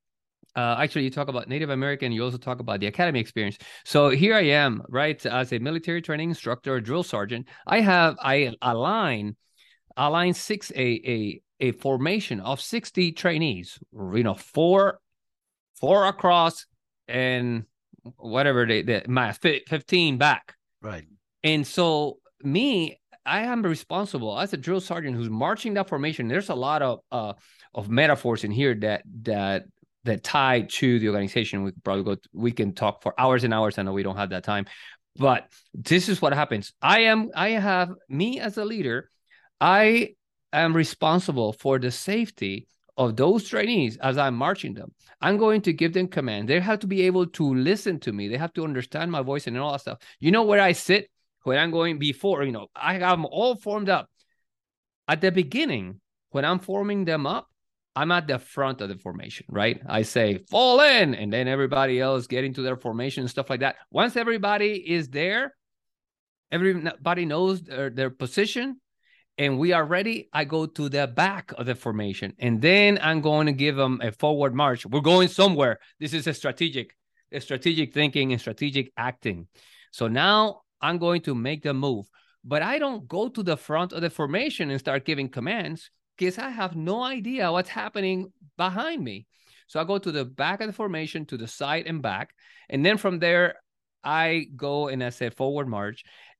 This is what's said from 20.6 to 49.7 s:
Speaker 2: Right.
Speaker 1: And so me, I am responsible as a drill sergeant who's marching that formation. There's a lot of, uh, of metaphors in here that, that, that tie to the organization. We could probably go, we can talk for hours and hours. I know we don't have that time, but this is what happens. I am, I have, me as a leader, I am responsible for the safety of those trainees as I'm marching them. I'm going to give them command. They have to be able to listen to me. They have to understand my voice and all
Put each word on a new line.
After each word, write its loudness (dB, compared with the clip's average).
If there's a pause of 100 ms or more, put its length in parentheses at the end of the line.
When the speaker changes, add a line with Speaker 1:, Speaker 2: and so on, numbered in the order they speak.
Speaker 2:
Right. -12 (360)
Speaker 1:
And 2
so 0 (260)
me, 0 (240)
I 0
am -2
responsible -4
as -4
a -6
drill -2
sergeant -6
who's -4
marching -2
that 0
formation. -4
There's -2
a -2
lot 0
of, 0 (100)
uh, -6 (420)
of -6
metaphors 2
in -4
here 2
that, -2 (180)
that, -2 (400)
that -2
tie 2
to 2
the 2
organization. -2
We -2
could -20
probably 0
go, -4 (120)
we 0
can -2
talk -2
for -2
hours 4
and 0
hours. 0
I -4
know -4
we -2
don't -4
have -4
that -6
time, -2 (500)
but 2 (240)
this 2
is 0
what 2
happens. -2
I 6
am, 4
I 0
have, 0 (180)
me -2
as -6
a -4
leader, -4 (480)
I 4 (360)
am 2
responsible 2
for 0
the -2
safety -4 (300)
of 2
those 2
trainees 0
as 0
I'm 0
marching -4
them. -14 (280)
I'm 2
going 4
to 2
give 0
them 0
command. -4
They 4
have -2
to -6
be 2
able 2
to 0
listen 0
to -6
me. -6
They -4
have -6
to -6
understand -6
my -2
voice -4
and -6
all -4